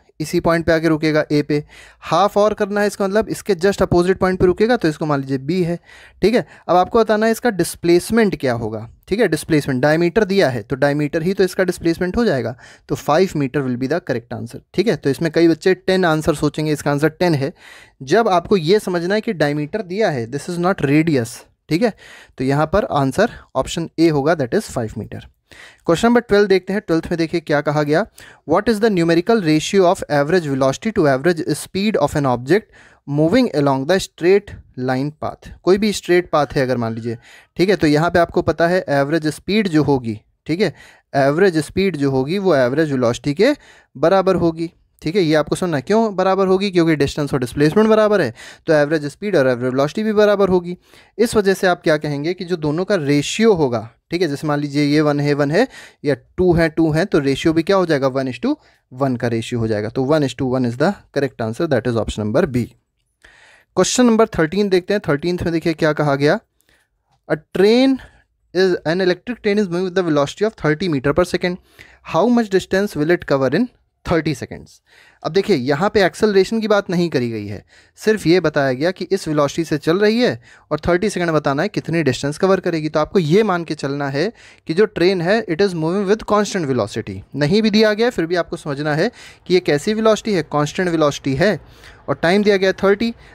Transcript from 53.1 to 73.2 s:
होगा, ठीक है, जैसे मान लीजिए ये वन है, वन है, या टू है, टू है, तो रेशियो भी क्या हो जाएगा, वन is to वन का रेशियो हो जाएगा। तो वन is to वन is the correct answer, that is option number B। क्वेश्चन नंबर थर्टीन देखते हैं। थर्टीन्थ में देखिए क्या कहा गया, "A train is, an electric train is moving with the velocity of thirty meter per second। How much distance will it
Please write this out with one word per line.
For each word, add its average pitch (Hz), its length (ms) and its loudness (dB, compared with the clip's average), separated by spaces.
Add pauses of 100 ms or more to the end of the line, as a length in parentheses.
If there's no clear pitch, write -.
होगा, 117 360 -2 (200)
ठीक 175 120 -2
है, 165 60 2
जैसे 143 180 -6
मान 147 120 -2
लीजिए 147 260 -2
ये 147 160 2
वन 147 200 2
है, 143 140 0
वन 143 160 0
है, 208 180 2 (360)
या 143 120 0 (200)
टू 180 160 2
है, 165 160 2
टू 160 240 0
है, 160 120 0
तो 180 140 0
रेशियो 139 360 0
भी 165 80 0
क्या 196 140 2
हो 185 100 2
जाएगा, 139 220 0
वन 131 240 -4
is 120 80 -14
to 285 160 -2 (360)
वन 131 240 -2
का 120 120 -2
रेशियो 113 320 -4
हो 113 80 -2
जाएगा। 107 200 -4
तो 131 160 -4
वन 147 220 0
is 127 60 -4
to - 100 -8
वन 127 280 -2
is 117 80 -6
the 165 140 2 (260)
correct 131 300 -4
answer, 156 240 -4
that 117 140 0
is 117 160 -2
option - 180 -8
number 117 320 0
B। 120 140 -2 (1120)
क्वेश्चन 240 300 2
नंबर 220 200 4
थर्टीन 185 420 0
देखते 185 260 0
हैं। 208 140 -2
थर्टीन्थ 165 340 -2
में 175 100 -2
देखिए 165 200 -2
क्या 156 200 0
कहा 147 220 0
गया, 147 260 2 (920)
"A 160 40 -2
train 240 600 2 (600)
is, 185 180 2
an 170 260 -2
electric 190 400 -2
train 208 180 0
is 208 100 0
moving 180 220 -4
with 180 80 -4
the 180 120 0
velocity 147 420 0
of - 120 -20
thirty 156 300 -2
meter 139 240 -2
per 180 120 0
second। 180 260 -4 (600)
How 185 120 4 (100)
much 214 140 -2
distance 190 440 -2
will 160 220 0
it - 140 -12